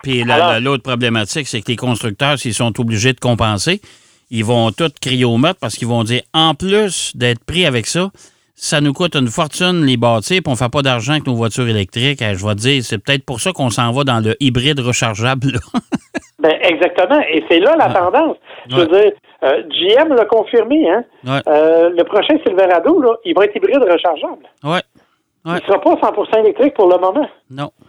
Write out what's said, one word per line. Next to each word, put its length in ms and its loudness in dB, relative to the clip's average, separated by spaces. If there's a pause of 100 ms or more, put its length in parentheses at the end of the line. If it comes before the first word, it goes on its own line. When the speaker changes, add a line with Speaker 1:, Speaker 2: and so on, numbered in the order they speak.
Speaker 1:
puis 220 0
la, 100 2
Speaker 2:
Alors 180 4
Speaker 1:
la, 80 0
l'autre 220 -2
problématique, 640 -2
c'est 140 -6
que 80 -10
les 60 0
constructeurs, 640 -2
s'ils 160 -6
sont 240 -2
obligés 360 0
de 60 -10
compenser, 600 0 (500)
ils 140 -2
vont 260 2
tout 200 -4 (100)
crier 240 0
au 140 2
meurtre 220 0
parce 160 -6
qu'ils 120 -6
vont 160 0
dire, « 160 -2 (140)
En 200 2
plus 640 -2
d'être 280 -2
pris 220 -2
avec 200 -2
ça, 240 -4 (440)
ça 280 -4
nous 100 0
coûte 240 -4
une 120 0
fortune, 580 -2
les 100 2
bâtir, 480 0
puis 80 -2
on 20 0
fait 160 -2
pas 120 -2
d'argent 300 0
avec 140 -2
nos 80 -2
voitures 320 -2
électriques. » 560 -2
Eh, 120 -2
je 120 -6
vais 80 0
te 60 -6
dire, 240 0
c'est 180 -6
peut-être 220 -2
pour 160 -8
ça 120 -2
qu'on 180 -2
s'en 200 0
va 140 -2
dans 180 0
le 160 0
hybride 420 0
rechargeable, 720 -2
là. 60 -4 (160)
<laughs> 60 -2 (640)
Speaker 2:
Ben, 200 2
exactement. 580 2 (100)
Et 200 -2
c'est 100 4
là 160 4
la 140 2
Speaker 1:
Ah. 20 -6 (180)
Speaker 2:
tendance. 260 0 (340)
Je 60 -8
veux 140 2
Speaker 1:
Ouais. 120 6
Speaker 2:
dire, 100 4 (300)
euh, 200 0 (160)
G 160 2
M 200 4
l'a 100 4
confirmé, 640 2
hein. 140 0 (220)
Speaker 1:
Ouais. 200 -2
Speaker 2:
Euh, 440 4
le 140 0
prochain 300 0 (120)
Silverado, 520 2
là, 120 4 (160)
il 80 -2
va 100 4
être 120 -2
hybride 260 2
rechargeable. 640 0 (180)
Speaker 1:
Ouais. 160 -2 (640)
Ouais. 180 -4
Speaker 2:
Il 40 -12
sera 160 2
pas 200 2
cent 100 0
pour 180 -4
cent 100 2
électrique 320 2
pour 160 4
le 100 4
moment. 300 0 (220)
Speaker 1:
Non. 200 -10 (180)